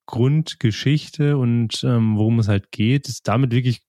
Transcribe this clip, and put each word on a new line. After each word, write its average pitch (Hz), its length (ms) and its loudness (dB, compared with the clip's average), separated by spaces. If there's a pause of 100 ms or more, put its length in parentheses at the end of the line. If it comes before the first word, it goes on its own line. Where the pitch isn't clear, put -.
Grundgeschichte 147 1300 0
und, 117 460 -2
ähm, 113 340 2
worum 113 220 2
es 104 80 2
halt 101 240 -2
geht, 123 380 0
ist - 180 -10
damit 120 240 0
wirklich 123 380 0